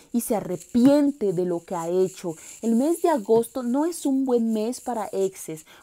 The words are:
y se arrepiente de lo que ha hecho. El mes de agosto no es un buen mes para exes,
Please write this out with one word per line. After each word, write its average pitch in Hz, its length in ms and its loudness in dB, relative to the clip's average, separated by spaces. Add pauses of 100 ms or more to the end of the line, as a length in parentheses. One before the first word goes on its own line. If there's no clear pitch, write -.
(140)
y 233 80 0
se 233 140 -2
arrepiente 233 1000 2
de 180 120 0
lo 170 200 -4
que 190 100 -8
ha 165 140 -4
hecho. 185 460 0 (260)
El 226 140 2
mes 302 260 2
de 359 80 2
agosto 233 520 2
no 247 240 0
es 339 200 -6
un 269 180 2
buen 233 300 2
mes 220 260 -4
para 233 320 -6
exes, 190 540 -6 (180)